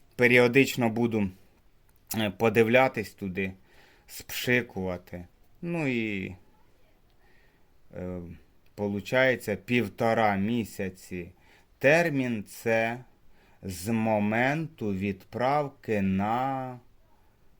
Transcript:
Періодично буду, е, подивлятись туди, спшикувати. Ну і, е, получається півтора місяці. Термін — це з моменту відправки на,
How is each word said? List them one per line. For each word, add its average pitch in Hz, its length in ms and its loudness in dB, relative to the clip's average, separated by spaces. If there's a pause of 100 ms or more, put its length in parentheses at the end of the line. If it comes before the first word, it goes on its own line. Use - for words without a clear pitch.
(160)
Періодично 123 720 4
буду, 110 400 0 (880)
е, 107 120 0
подивлятись 113 800 4
туди, 95 420 -6 (540)
спшикувати. 92 1160 -4 (360)
Ну 170 260 -4
і, 104 480 -4 (1600)
е, 90 240 -10 (560)
получається 104 800 0
півтора 113 800 0
місяці. 95 960 -6 (460)
Термін — 135 720 2
це 113 560 -2 (600)
з 95 280 -6
моменту 113 1000 0
відправки 113 1080 -2
на, 123 800 -2 (800)